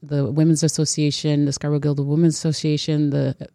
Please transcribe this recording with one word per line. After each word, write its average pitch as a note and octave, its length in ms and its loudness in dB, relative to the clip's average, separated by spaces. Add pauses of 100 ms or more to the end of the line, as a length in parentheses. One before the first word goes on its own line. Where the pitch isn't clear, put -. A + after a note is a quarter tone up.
the C#3+ 240 -2
Women's D#3 380 2
Association, D3 840 0
the C#3 80 -2
Scarborough D3 280 -2
Guild D3 180 0
of C#3 80 -2
Women's D#3 280 2
Association, D3+ 760 0
the, C#3 240 0 (200)